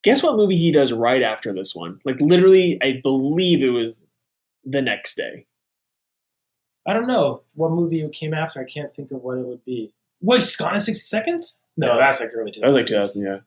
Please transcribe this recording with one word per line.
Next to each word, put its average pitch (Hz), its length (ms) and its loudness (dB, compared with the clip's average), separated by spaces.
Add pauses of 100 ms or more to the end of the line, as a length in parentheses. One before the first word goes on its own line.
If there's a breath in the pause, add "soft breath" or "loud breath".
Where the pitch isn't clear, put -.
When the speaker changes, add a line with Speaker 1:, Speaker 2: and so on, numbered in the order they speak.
Speaker 1:
Guess 262 180 4
what 302 140 2
movie 196 220 4
he 165 140 2
does 139 220 4
right 120 300 2
after 110 280 -4
this 95 240 -6
one? 85 300 -12
Like, 131 140 -4
literally, 180 640 6
I 135 180 0
believe 139 640 2
it 131 80 2
was 117 340 -4 (580)
the 135 200 -4
next 110 320 -4
day. - 320 -10 (1400)
Speaker 2:
I 185 60 -2
don't 226 140 -2
know 180 340 0 (140)
what 160 160 0
movie 165 420 -2
came 156 220 -6
after. 156 260 -6
I 127 80 -12
can't 147 260 -12
think 135 160 -14
of 127 120 -10
what 127 160 -6
it 127 60 -6
would 123 200 -14
be. 120 260 -8 (300)
Wait, 220 220 4 (160)
Gone 180 160 -2
in 208 40 0
sixty - 260 -4
Seconds? 330 540 -6 (180)
No, 127 100 -2
Speaker 1:
Yeah. 120 100 2
Speaker 2:
that's, 131 240 4
like, 113 140 -6
early 107 240 -6
Speaker 1:
That 120 80 2
was, 139 80 6
like, 120 100 2
Speaker 2:
two 110 80 -4
thousands. 101 220 0
Speaker 1:
two 101 80 -4
thousand, 98 100 -4
yeah. 98 140 -10